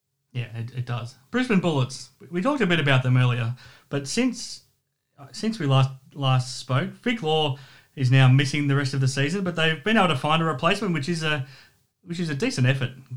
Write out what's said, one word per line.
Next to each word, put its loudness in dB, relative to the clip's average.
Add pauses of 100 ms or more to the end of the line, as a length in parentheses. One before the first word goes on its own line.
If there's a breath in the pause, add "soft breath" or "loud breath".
(320)
Yeah, -8 (100)
it, -10
it -8
does. -8 (160)
Brisbane 2
Bullets. -2 (180)
We -4
talked -2
a 2
bit 2
about 2
them 2
earlier, 0 (340 loud breath)
but -6
since, -4 (540)
uh, -20
since -4
we -2
last, 4 (220)
last 0
spoke, -2 (160)
Vic -2
Law 0 (380 loud breath)
is 0
now 8
missing 4
the 2
rest -2
of -2
the 0
season, -2
but -4
they've 0
been 2
able 4
to 0
find 0
a 0
replacement, 0
which -2
is -4
a, -2 (560 loud breath)
which -10
is -4
a -2
decent 0
effort 0 (260)